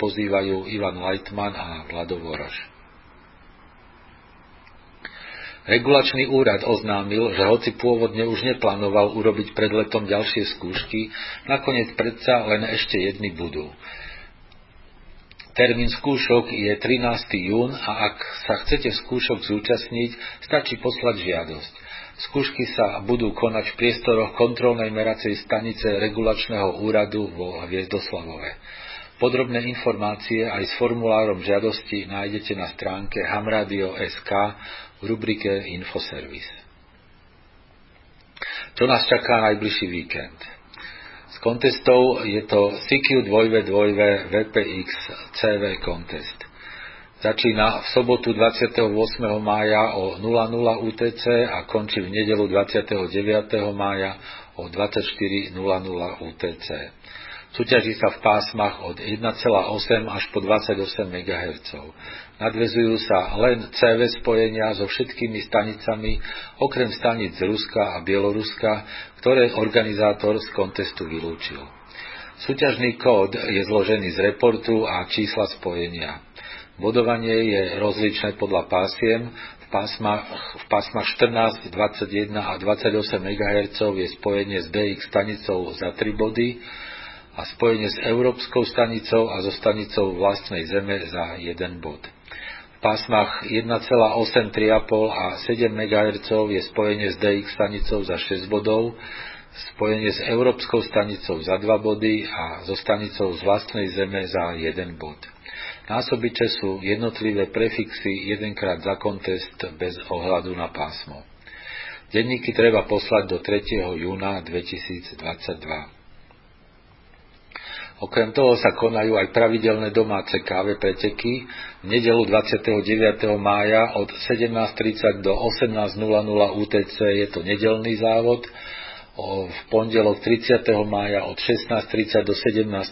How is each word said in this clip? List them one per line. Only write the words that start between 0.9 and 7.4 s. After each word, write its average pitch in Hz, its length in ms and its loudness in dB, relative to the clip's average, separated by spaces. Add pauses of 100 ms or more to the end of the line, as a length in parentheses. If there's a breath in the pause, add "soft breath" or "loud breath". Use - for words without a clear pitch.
Leitman 98 560 -4
a 85 400 -10
Vlado 85 240 -6
Voroš. 82 400 -8 (3000 loud breath)
Regulačný 131 640 4
úrad 117 320 4
oznámil, 104 720 0
že 98 80 4